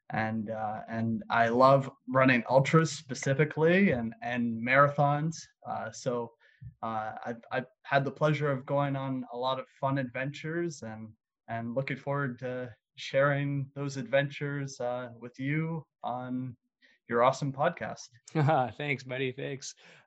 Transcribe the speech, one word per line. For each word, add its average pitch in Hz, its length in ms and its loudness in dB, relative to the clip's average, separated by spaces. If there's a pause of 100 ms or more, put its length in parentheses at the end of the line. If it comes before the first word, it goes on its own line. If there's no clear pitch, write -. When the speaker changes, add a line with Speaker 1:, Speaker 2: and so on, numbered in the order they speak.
(100)
Speaker 1:
and, 110 400 -4
uh, 107 380 -6
and 113 420 -4
I 117 180 4
love 131 420 6 (180)
running 131 400 6
ultras 156 440 4
specifically 156 1000 2
and, 117 320 -2
and 117 400 -2
marathons. 143 720 4 (320)
Uh, 110 220 -6
so, 120 400 -4 (540)
uh, 110 280 -6 (140)
I've, 117 140 -8 (100)
I've 127 160 -2 (160)
had 143 220 2
the 135 80 -4
pleasure 147 400 0
of 131 140 -6
going 143 280 -2
on 131 380 -6
a 120 40 -10
lot 131 220 -2
of 127 80 -10 (140)
fun 135 180 0
adventures 143 840 -6
and, 110 260 -12 (400)
and 117 260 -6
looking 139 220 -4
forward 139 440 -4
to 127 300 -8 (260)
sharing 139 800 2
those 139 220 -6
adventures, 139 800 -2
uh, 123 300 -4 (100)
with 123 220 -14
you 156 420 -2 (220)
on 127 500 -6 (540)
your 117 140 4
awesome 135 280 4
podcast. 135 580 -4 (260)
Speaker 2:
<laughs> 139 420 4
Thanks, 143 280 -4
buddy. 131 280 -4
Thanks. 139 420 -10 (320)